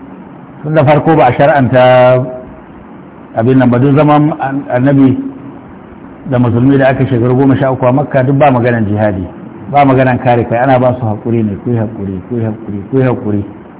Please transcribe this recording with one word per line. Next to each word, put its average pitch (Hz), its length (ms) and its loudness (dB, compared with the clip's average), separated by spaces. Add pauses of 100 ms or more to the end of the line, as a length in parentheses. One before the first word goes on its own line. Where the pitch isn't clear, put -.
(640)
tun 147 100 -6
da 156 120 2
farko 147 300 2
ba 151 120 4
a 123 60 0
shar'anta 127 880 4 (1120)
abin 123 220 2
nan 127 120 4
ba, 120 80 2
duk 139 200 2
zaman 147 420 2
an-, 139 320 -6
annabi 135 480 2 (1080)
da 123 100 0
musulmi 123 380 2
da 135 120 2
aka 135 180 0
shekaru 123 280 0
goma 135 220 2
sha 135 140 0
uku 127 140 -2
a 123 60 2
Makka 139 320 0
duk 139 140 0
ba 143 140 4
maganan 120 340 0
jihadi, 104 420 -2 (440)
ba 143 140 4
maganan 131 340 2
kare 120 260 0
kai, 117 140 -2
ana 131 200 2
ba 123 200 0
su 117 60 -6
haƙuri 110 380 -4
ne, 101 200 -4
ku - 80 -6
yi 117 60 -2
haƙuri, 98 520 -6
ku 120 60 -6
yi 117 80 -4
haƙuri, 104 480 -8
ku 135 60 0
yi 131 60 2
haƙuri. 104 420 -2 (340)